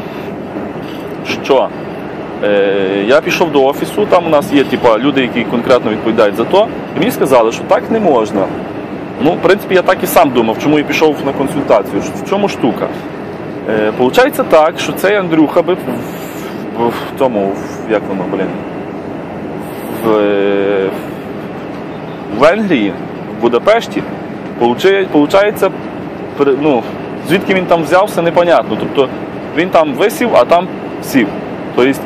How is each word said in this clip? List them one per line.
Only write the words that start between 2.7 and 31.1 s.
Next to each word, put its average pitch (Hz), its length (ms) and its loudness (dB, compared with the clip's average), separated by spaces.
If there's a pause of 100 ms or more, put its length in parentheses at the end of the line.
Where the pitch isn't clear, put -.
я 143 140 6
пішов 170 300 0
до 139 140 4
офісу, 170 400 0
там 180 220 4
у - 20 -2
нас 143 240 2
є, 139 100 6
типа, 113 360 2
люди, 135 220 2
які 120 220 0
конкретно 117 480 2
відповідають 107 440 2
за 113 80 0
то, 202 240 2 (280)
і 135 40 -2
мені 208 120 0
сказали, 127 400 4
що 175 120 -6
так - 280 2
не 226 80 2
можна. 110 460 2 (800)
Ну, 156 80 4
в - 60 0
принципі, 185 380 2
я 180 60 6
так 185 220 2
і 175 40 0
сам 165 220 6
думав, 113 340 2
чому 147 160 4
і 143 40 2
пішов 147 320 2 (100)
на 139 60 -2
консультацію, 135 720 0 (240)
в - 40 -6
чому 202 200 0
штука. - 380 -2 (840)
Е, 107 280 2
получається 175 460 2
так, 160 360 4
що 156 120 -4
цей 190 240 0
Андрюха 165 460 2
би 165 120 0
в, 185 40 -4
в, - 1120 -6
в - 300 -6
тому, 113 300 0
в, - 440 -6
як 104 180 2
воно, 95 220 -4
блін, 95 160 -2 (1600)
в, 110 140 2
е, 101 720 2 (1500)
в - 20 0
Венгрії, 160 540 4 (440)
в 107 40 -8
Будапешті, 120 600 2 (560)
получає-, 185 460 2
получається, 190 640 2 (680)
при-, 139 240 4
ну, 139 220 2 (460)
звідки 196 240 2
він 185 120 0
там 170 180 4
взявся, 180 380 2
непонятно. 160 580 2
Тобто - 280 0 (500)
він 180 120 0
там 156 240 4
висів, 208 400 0
а 120 120 6
там 175 220 2 (360)
сів. 113 240 2 (480)